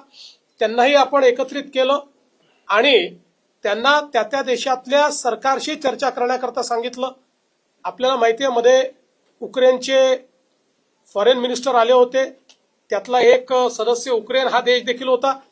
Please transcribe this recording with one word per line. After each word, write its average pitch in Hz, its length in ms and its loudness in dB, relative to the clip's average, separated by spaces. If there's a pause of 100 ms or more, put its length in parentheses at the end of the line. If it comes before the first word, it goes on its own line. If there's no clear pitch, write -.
(580)
त्यांनाही 240 360 2
आपण 269 280 2
एकत्रित 254 400 0
केलं 269 360 -2 (680)
आणि 202 480 2 (480)
त्यांना 240 380 0 (120)
त्या 226 100 0
त्या 269 180 -4
देशातल्या 254 680 -2
सरकारशी 269 680 -4
चर्चा 269 340 -4
करण्याकरता 247 540 -4
सांगितलं. 247 480 -6 (720)
आपल्याला 247 320 -4
माहिती 233 280 0
आहे, 269 100 -2
मध्ये 254 380 2 (500)
युक्रेनचे 254 760 2 (960)
फॉरेन 233 240 2
मिनिस्टर 247 380 -2
आले 233 180 4
होते, 254 380 2 (580)
त्यातला 240 300 -2
एक 254 340 4
सदस्य 240 580 -2
युक्रेन 247 360 -2
हा 240 140 0
देश 240 220 0
देखील 254 240 -6
होता. 262 320 0 (120)